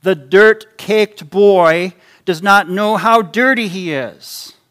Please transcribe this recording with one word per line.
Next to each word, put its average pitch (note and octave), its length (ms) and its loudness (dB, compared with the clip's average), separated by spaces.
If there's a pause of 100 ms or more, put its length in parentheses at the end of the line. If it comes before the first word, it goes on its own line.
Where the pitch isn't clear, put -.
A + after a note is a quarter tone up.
The F#3 120 -2
dirt-caked G3+ 1120 0
boy F3+ 640 2 (320)
does E3+ 160 -4
not G3 280 2
know G#3 280 -2
how A3+ 240 0
dirty A3+ 460 -2
he F3+ 260 -8
is. - 600 -12 (180)